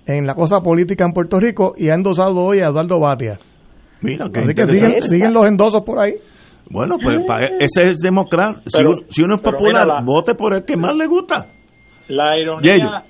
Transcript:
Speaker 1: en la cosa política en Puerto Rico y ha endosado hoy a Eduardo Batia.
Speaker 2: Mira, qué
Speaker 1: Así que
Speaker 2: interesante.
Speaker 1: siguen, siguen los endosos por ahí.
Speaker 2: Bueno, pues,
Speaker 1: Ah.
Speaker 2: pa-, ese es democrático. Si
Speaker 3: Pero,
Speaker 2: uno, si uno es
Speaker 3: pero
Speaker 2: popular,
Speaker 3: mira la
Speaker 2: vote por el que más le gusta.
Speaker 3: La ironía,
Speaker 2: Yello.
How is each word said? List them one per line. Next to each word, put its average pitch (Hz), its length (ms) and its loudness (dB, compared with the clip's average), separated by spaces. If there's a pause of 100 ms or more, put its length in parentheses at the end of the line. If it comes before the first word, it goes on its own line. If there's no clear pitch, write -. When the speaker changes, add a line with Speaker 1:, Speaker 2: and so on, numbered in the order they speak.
Speaker 1:
en 143 200 -2
la 135 100 -4
cosa 175 260 0
política 175 440 0
en 170 80 0
Puerto 175 260 -2
Rico 214 380 0
y 233 120 0
ha 160 60 2
endosado 185 480 0
hoy 196 160 2
a 175 80 0
Eduardo 165 320 0
Batia. 127 400 -2 (600)
Speaker 2:
Mira, - 320 -6
qué 113 60 -4
Speaker 1:
Así 139 140 0
que 233 100 0
Speaker 2:
interesante. 226 360 4
Speaker 1:
siguen, - 20 -
siguen 196 320 2
los 226 140 6
endosos 208 360 2
por 226 160 -6
ahí. 208 140 0 (560)
Speaker 2:
Bueno, 349 340 -4
pues, 120 160 0
Speaker 1:
Ah. 349 80 -2
Speaker 2:
pa-, 120 160 0
ese 175 460 2
es 175 80 -2
democrático. 185 680 0
Si - 120 -2
Speaker 3:
Pero, 156 140 4
Speaker 2:
uno, 180 180 -2
si 151 120 0
uno 190 140 2
es 196 60 -2
Speaker 3:
pero 175 160 -2
Speaker 2:
popular, 214 280 2
Speaker 3:
mira 151 140 0
la - 60 -6
Speaker 2:
vote 160 300 0
por 196 200 -2
el 190 80 -4
que - 140 -4
más 180 180 -2
le 311 120 -2
gusta. 359 380 -2 (600)
Speaker 3:
La 151 320 0
ironía, 160 340 2
Speaker 2:
Yello. 202 160 2 (200)